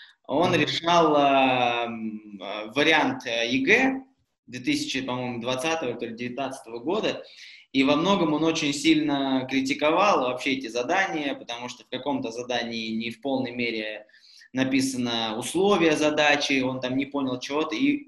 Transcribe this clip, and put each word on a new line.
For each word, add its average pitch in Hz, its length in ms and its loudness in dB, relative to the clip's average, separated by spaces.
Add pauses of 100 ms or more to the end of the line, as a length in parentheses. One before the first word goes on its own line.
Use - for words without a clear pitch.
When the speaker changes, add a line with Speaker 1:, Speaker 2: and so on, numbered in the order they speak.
(260)
Speaker 1:
он 160 240 2
Speaker 2:
Мгм. 170 100 2
Speaker 1:
решал, 165 560 4
а, 127 720 4
м, 107 580 -8
а, 107 320 -8
вариант, 143 500 2
э, 117 220 -2
егэ 220 560 2 (440)
две 123 120 -12
тысячи, 143 400 -2
по-моему, 127 400 -4
двадцатого, 131 540 -2
то 120 120 -6
ли 113 80 -8
девятнадцатого 123 680 -8
года, 160 440 -2 (500)
и 135 100 4
во 143 140 4
многом 175 340 2
он 151 140 0
очень 156 280 0
сильно 143 760 2
критиковал 147 720 2
вообще 123 320 -2
эти 120 140 -6
задания, 147 680 -2
потому 120 320 -10
что 120 160 -14
в - 60 -20
каком-то 127 420 -4
задании 117 640 -4
не 117 160 -4
в - 80 -14
полной 123 320 -4
мере 110 540 -6 (480)
написано 123 840 -2
условие 165 600 2
задачи, 147 640 2
он 131 180 -2
там 127 160 -2
не 139 100 0
понял 135 320 -4
чего-то, 143 380 -4
и 143 320 0